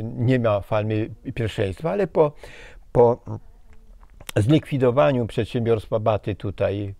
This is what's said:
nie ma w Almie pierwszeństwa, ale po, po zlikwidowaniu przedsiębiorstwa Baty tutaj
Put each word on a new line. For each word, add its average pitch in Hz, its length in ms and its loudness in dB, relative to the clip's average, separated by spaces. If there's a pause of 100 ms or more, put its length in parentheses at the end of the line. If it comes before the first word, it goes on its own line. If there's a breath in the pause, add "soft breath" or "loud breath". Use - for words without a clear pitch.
nie 127 360 0
ma 104 220 2
w - 120 -6
Almie 107 320 0 (280)
pierwszeństwa, 110 580 -4
ale 196 160 0
po, 156 240 2 (600 loud breath)
po 120 260 6 (1160)
zlikwidowaniu 127 920 2
przedsiębiorstwa 113 720 -2
Baty 107 360 -2
tutaj 98 640 -4